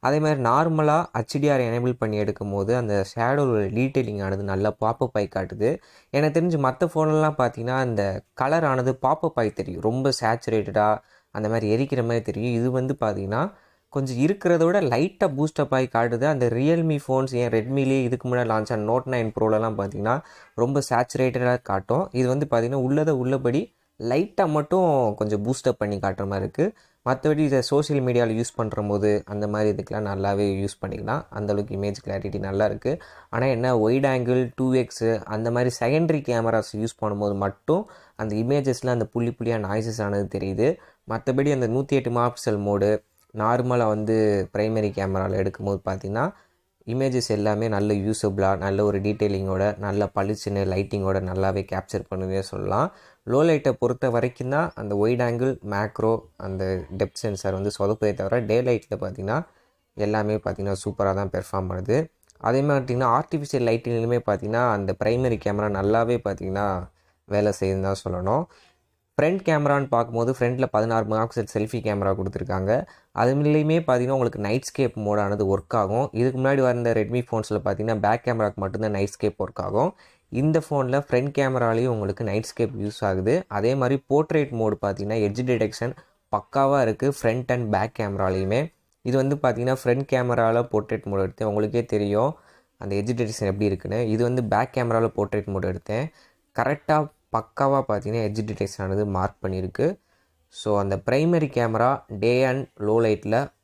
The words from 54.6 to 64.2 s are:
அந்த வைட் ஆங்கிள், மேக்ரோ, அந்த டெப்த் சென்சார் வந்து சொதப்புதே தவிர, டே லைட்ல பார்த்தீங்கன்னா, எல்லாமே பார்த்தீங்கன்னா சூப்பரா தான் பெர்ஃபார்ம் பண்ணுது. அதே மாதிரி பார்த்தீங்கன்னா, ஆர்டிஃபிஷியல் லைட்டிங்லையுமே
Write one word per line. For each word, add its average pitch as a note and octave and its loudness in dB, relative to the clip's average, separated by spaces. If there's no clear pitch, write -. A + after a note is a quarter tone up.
அந்த G#2 -4
வைட் A#2 2
ஆங்கிள், A#2+ 0
மேக்ரோ, G#2+ 0
அந்த F#2+ -6
டெப்த் F#2+ -4
சென்சார் G2 -2
வந்து G2+ -2
சொதப்புதே G#2 0
தவிர, G2 0
டே G#2+ 0
லைட்ல A#2+ -2
பார்த்தீங்கன்னா, G2 -4
எல்லாமே G#2+ 0
பார்த்தீங்கன்னா G2 -4
சூப்பரா G2 0
தான் G2 -2
பெர்ஃபார்ம் F#2 -4
பண்ணுது. F#2+ 0
அதே B2+ 2
மாதிரி D3 2
பார்த்தீங்கன்னா, B2+ 2
ஆர்டிஃபிஷியல் C#3+ 0
லைட்டிங்லையுமே A#2 0